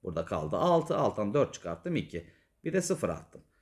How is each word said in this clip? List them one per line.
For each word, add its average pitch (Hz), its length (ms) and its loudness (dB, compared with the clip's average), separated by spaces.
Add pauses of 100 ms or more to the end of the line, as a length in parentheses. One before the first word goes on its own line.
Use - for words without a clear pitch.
Burada 82 220 -2
kaldı 78 300 -2
altı. 165 420 4
Altıdan 107 360 0
dört 139 200 2
çıkarttım, 87 420 -6
iki. 85 340 -4 (340)
Bir 160 100 -4
de 185 80 2
sıfır 175 280 -2
attım. - 320 -8 (200)